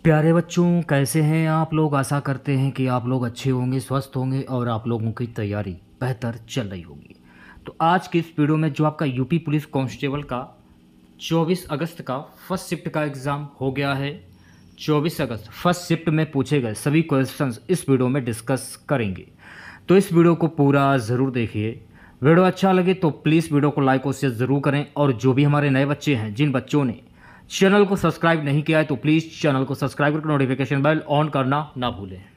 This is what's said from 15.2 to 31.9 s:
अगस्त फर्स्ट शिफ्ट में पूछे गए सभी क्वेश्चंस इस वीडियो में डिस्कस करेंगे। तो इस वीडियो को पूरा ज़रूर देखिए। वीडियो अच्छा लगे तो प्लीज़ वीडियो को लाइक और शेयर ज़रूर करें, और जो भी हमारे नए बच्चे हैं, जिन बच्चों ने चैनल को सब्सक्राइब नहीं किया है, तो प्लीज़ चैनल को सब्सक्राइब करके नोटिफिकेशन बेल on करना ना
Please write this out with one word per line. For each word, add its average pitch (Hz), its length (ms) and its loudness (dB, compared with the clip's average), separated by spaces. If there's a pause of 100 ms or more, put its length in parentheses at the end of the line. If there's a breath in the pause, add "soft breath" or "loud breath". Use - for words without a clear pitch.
अगस्त 120 320 -6
फर्स्ट 175 300 0
शिफ्ट 165 280 -2
में 156 200 0
पूछे 139 300 0
गए 113 160 -4
सभी 151 280 2
क्वेश्चंस 135 560 -2 (100)
इस - 180 -2
वीडियो 127 200 4
में 131 160 0
डिस्कस 123 500 -6 (140)
करेंगे। 107 380 -2 (640 loud breath)
तो 180 80 8
इस 196 160 2
वीडियो 170 220 6
को 165 200 0
पूरा 139 460 4
ज़रूर 123 320 -2
देखिए। 110 380 -2 (520 loud breath)
वीडियो 165 220 6
अच्छा 185 280 2
लगे 185 220 4
तो 175 160 0 (100)
प्लीज़ 160 340 2
वीडियो 143 160 4
को 147 100 -2
लाइक 135 260 2
और 135 60 0
शेयर 131 220 -2
ज़रूर 127 260 0
करें, 143 240 0 (120)
और 147 180 2
जो 123 180 2
भी 139 120 4
हमारे 143 260 2
नए 135 160 2
बच्चे 143 280 -2
हैं, 110 200 -4
जिन 143 180 0
बच्चों 135 320 0
ने 113 160 -4 (500 loud breath)
चैनल 196 340 4
को 190 120 0
सब्सक्राइब 165 480 0
नहीं 143 180 0
किया 156 160 2
है, 156 60 4
तो 151 120 -2
प्लीज़ 156 360 0
चैनल 135 320 0
को 135 100 -4
सब्सक्राइब 147 400 0
करके 156 140 -4
नोटिफिकेशन 135 540 0
बेल 156 180 2 (100)
on 147 220 2
करना 139 280 0 (180)
ना 123 120 -2